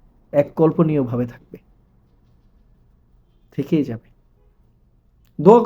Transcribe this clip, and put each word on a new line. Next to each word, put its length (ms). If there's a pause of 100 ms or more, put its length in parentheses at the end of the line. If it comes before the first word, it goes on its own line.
(320)
এক 140 (140)
কল্পনীয়ভাবে 720
থাকবে, 260 (2000)
থেকেই 360
যাবে। 180 (1300)
দোয়া 280